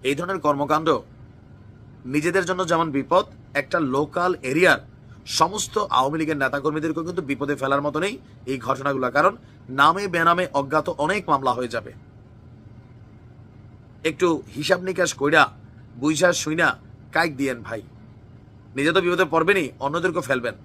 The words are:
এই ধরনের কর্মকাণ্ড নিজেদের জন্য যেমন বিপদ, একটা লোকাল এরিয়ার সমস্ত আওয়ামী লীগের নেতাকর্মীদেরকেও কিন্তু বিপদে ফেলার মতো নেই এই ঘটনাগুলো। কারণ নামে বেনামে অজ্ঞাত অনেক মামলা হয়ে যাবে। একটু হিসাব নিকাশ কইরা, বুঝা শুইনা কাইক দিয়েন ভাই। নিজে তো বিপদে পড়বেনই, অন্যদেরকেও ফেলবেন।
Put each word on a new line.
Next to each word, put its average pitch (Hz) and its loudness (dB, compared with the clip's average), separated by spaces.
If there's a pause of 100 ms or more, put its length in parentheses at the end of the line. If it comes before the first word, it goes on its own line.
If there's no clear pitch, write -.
এই 135 0
ধরনের 175 -4
কর্মকাণ্ড 147 0 (1040)
নিজেদের 165 0
জন্য 180 -2
যেমন 165 2
বিপদ, 143 2 (300)
একটা 143 -2
লোকাল 151 0
এরিয়ার 147 2 (360)
সমস্ত 190 -2 (120)
আওয়ামী 135 2
লীগের 156 -2
নেতাকর্মীদেরকেও 147 -2
কিন্তু 175 -6
বিপদে 139 -4
ফেলার 135 -2
মতো 147 -4
নেই 202 -4 (280)
এই 135 -4
ঘটনাগুলো। 131 -2
কারণ 165 2 (320)
নামে 160 4
বেনামে 170 2
অজ্ঞাত 139 0
অনেক 175 -2
মামলা 135 2
হয়ে 123 -2
যাবে। 113 -8 (2000)
একটু 165 0 (140)
হিসাব 160 0
নিকাশ 180 -2
কইরা, 147 4 (440)
বুঝা 156 2
শুইনা 156 0 (340)
কাইক 160 0
দিয়েন 127 -4
ভাই। 107 -10 (920)
নিজে 147 2
তো 185 4
বিপদে 175 2
পড়বেনই, 165 2 (100)
অন্যদেরকেও 165 -2
ফেলবেন। 123 -2 (100)